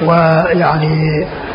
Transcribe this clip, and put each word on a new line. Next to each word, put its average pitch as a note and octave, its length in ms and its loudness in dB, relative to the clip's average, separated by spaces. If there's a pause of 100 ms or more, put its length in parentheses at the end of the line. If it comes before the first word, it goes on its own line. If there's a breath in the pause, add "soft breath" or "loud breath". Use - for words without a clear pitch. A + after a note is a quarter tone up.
ويعني D#3+ 1300 0 (280)